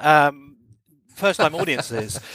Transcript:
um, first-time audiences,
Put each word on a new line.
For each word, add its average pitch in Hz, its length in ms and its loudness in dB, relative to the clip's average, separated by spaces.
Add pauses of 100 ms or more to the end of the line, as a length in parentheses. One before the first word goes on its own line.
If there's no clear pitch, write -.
um, 143 560 2 (580)
first-time 170 400 0
audiences, 127 640 -4 (160)